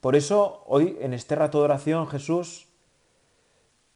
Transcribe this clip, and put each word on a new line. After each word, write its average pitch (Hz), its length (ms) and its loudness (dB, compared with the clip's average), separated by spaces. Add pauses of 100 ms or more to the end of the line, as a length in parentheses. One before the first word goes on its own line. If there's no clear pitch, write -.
Por 131 160 2
eso, 196 500 2
hoy, 151 340 2
en 131 120 -6
este 123 220 -4
rato 151 240 0
de 147 60 4
oración, 151 440 0
Jesús, 160 600 -6 (1300)